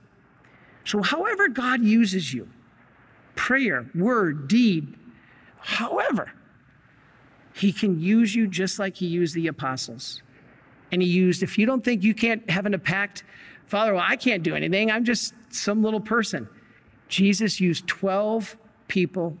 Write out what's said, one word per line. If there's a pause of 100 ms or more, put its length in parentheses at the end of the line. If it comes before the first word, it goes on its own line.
(840)
So
however
God
uses
you, (880)
prayer,
word,
deed, (640)
however, (1200)
he
can
use
you
just
like
he
used
the
apostles. (680)
And
he
used,
if
you
don't
think
you
can't
have
an
impact, (420)
"Father,
well,
I
can't
do
anything.
I'm
just (160)
some
little
person." (600)
Jesus
used
twelve (320)
people